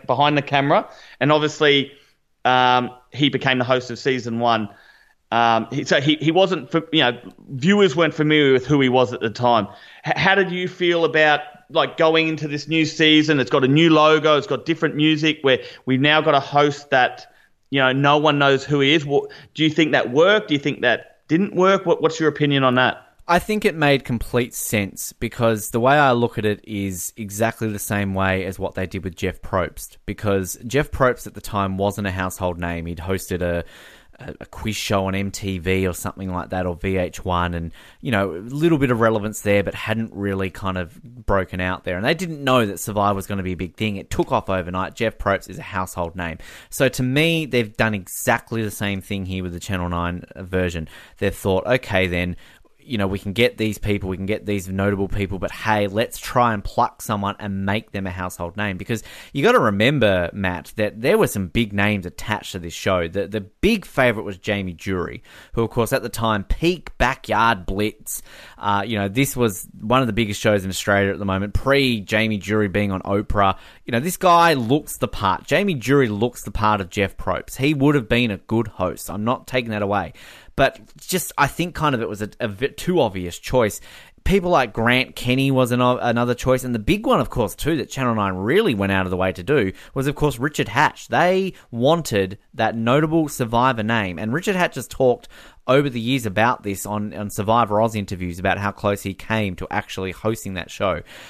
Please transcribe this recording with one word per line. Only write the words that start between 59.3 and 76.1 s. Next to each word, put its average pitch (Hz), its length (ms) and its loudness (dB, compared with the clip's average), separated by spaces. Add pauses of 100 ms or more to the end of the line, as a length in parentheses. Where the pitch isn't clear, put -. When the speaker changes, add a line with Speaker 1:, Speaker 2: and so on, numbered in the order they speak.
Speaker 2:
you 139 100 -4
gotta 240 160 6
remember, 107 760 4
Matt, 90 420 -6
that 107 240 -2
there 160 180 2
were 175 100 4
some 95 200 -4
big 110 240 -2
names 101 340 0
attached - 460 -8
to 92 80 -10
this 82 140 -12
show. 90 340 0
The, 92 180 -4
the 104 140 -6
big 190 460 -2
favourite 120 400 0
was 95 120 -8
Jamie 98 360 -4
Dury, 90 480 -4 (320)
who, 117 100 0
of 110 60 -2
course, 117 240 0
at 127 100 0
the 113 60 -6
time, 110 340 -2
peak - 540 -2
Backyard 113 680 0
Blitz. - 560 -6 (360)
Uh, 101 280 0
you 113 120 -4
know, 101 100 -2
this 131 300 0
was 113 280 0 (140)
one 117 220 2
of 123 60 0
the 107 60 -4
biggest 104 280 -2
shows 104 240 2
in 95 40 -4
Australia 98 440 0
at 80 60 -6
the 101 60 -6
moment, 98 280 -2
pre 131 480 2
Jamie 107 360 0
Dury 104 320 0
being 101 220 0
on 95 120 -4
Oprah. 101 540 0 (280)
You 123 80 -6
know, 120 80 0
this 175 160 -4
guy 170 380 6
looks 131 420 -2
the 120 100 -2
part. - 380 -2
Jamie 180 300 0
Dury 127 340 2
looks 104 340 -2